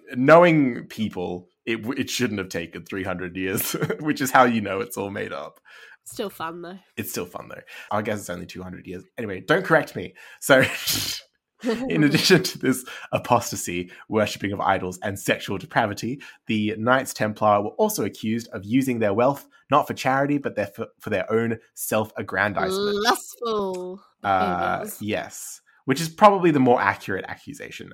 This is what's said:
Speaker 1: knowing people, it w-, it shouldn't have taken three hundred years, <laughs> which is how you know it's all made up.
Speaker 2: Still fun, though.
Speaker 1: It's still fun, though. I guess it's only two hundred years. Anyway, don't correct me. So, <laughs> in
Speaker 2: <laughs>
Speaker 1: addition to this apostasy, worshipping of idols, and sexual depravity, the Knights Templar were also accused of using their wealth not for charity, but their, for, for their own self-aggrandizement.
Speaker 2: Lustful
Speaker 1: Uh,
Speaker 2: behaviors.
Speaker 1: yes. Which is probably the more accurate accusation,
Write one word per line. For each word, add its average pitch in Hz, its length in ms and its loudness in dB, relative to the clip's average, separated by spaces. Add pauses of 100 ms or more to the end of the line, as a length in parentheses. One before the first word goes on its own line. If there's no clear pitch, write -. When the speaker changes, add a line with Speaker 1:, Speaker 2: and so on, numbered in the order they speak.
(160)
Speaker 1:
knowing 147 720 6
people, 90 600 -6 (160)
it 117 180 -2
w-, 120 160 -6
it 127 120 -4
shouldn't 107 300 -2
have 92 100 -6
taken 85 340 -8
three 95 200 -6
hundred 92 320 -6
years, 92 360 -2
<laughs> 151 280 -4
which 151 200 -6
is 131 120 -2
how 135 120 8
you 120 160 2
know 98 200 -4
it's - 180 -8
all 101 100 -4
made 101 240 -8
up. 78 280 -12 (440)
Speaker 2:
Still - 260 -10
fun, 170 320 -12
though. 175 160 -16 (180)
Speaker 1:
It's 110 160 -8
still - 140 -6
fun, - 220 -8
though. - 140 -16 (300)
I 107 100 0
guess 107 160 -2
it's 98 100 -12
only 87 180 -8
two 90 180 -14
hundred 90 240 -14
years. 92 160 -12 (120)
Anyway, 104 240 -8
don't 185 240 2
correct 160 320 2
me. 90 180 -10 (260)
So, 135 240 6 (520)
<laughs> - 460 -20 (260)
in 165 160 2
Speaker 2:
<laughs> - 0 -
Speaker 1:
addition 147 380 6
to - 160 -6
this 131 260 0 (280)
apostasy, 90 800 0 (180)
worshipping 101 440 0
of 98 80 -6
idols, 92 420 0
and 98 160 -6
sexual - 400 -2
depravity, 117 640 -2 (260)
the 107 300 0
Knights 127 380 0
Templar 107 480 2
were 107 80 -4
also 214 340 -2
accused 113 480 -4
of 98 120 -10
using 123 340 0
their 104 160 2
wealth 127 320 2 (240)
not 139 160 2
for - 60 -6
charity, 139 460 0
but 113 180 -6
their, 101 120 -2
for, 113 180 -10 (120)
for - 120 -10
their 95 200 -2
own 113 280 0 (160)
self-aggrandizement. 110 1300 -2
Speaker 2:
Lustful 196 1000 -4 (220)
Speaker 1:
Uh, 92 540 0
Speaker 2:
behaviors. 208 240 -10
Speaker 1:
yes. - 580 -8 (240)
Which 143 160 0
is 165 80 -6
probably 185 420 6
the 147 100 4
more 127 200 6
accurate 98 480 0
accusation, - 640 -14